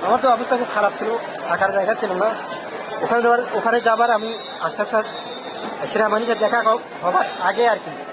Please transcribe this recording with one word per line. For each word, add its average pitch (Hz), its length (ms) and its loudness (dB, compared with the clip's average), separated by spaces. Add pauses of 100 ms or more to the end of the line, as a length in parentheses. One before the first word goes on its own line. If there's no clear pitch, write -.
আমার 233 140 4
তো 262 80 4
অবস্থা 240 280 2
খুব 240 160 -2
খারাপ 208 260 2
ছিল, 220 180 -2 (320)
থাকার 190 240 2
জায়গা 196 200 2
ছিল 220 200 -2
না। 202 180 2 (720)
ওখানে 226 200 2
যাওয়ার, 240 180 6 (140)
ওখানে 226 280 2
যাবার 233 300 4
আমি 220 260 0 (240)
আশফাক 202 260 -2
স্যার 214 160 0 (840)
সেনাবাহিনীর 214 400 0
সাথে 226 120 0
দেখা 220 220 2
হ-, 220 160 4 (240)
হবার 180 220 2 (200)
আগে 220 240 2
আর 214 80 4
কি 165 160 -10 (220)